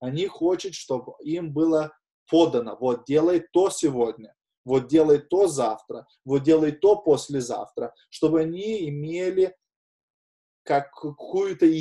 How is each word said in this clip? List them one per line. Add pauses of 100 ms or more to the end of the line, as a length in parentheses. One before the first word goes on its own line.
Они
хотят,
чтобы (100)
им
было (360)
подано:
«Вот
делай (140)
то
сегодня, (300)
вот
делай
то
завтра, (160)
вот
делай
то
послезавтра», (160)
чтобы
они
имели (1120)
как
какую-то (140)